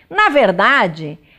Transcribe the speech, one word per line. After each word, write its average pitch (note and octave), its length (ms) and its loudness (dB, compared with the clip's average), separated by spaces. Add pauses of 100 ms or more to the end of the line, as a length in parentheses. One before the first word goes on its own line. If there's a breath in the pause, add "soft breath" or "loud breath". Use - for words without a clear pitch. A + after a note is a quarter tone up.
Na G#4 220 0
verdade, F#3+ 880 0 (200 soft breath)